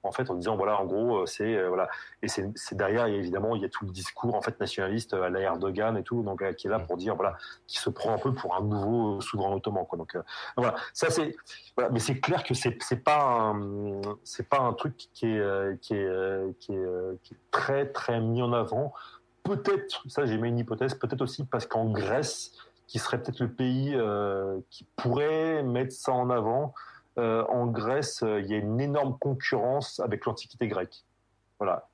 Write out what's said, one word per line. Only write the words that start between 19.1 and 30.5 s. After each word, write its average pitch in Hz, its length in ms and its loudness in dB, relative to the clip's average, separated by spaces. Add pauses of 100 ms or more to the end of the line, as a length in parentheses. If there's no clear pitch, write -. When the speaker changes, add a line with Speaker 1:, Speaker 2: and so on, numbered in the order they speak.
Speaker 1:
Peut-être, 196 640 0
ça, 143 180 0
j'ai 110 120 2
mis 117 120 0
une 120 100 2
hypothèse, 120 360 -2
peut-être 131 260 -2
aussi 131 240 -2
parce 117 200 -2
qu'en 113 200 0
Grèce, 107 680 0 (360)
qui - 120 -4
serait - 220 -2
peut-être - 180 -6
le 120 100 2
pays, 131 460 2
euh, 101 640 2 (100)
qui - 160 -20 (100)
pourrait 156 680 2
mettre 127 300 0
ça - 180 -2
en 123 180 2
avant, 123 440 2 (440)
euh, 113 320 4
en 123 180 2
Grèce, 120 560 0
euh, 107 180 2
il 98 60 -4
y 104 60 0
a 107 40 2
une 107 240 0
énorme 143 360 2
concurrence 131 800 0
avec 104 260 -2
l'Antiquité - 420 -2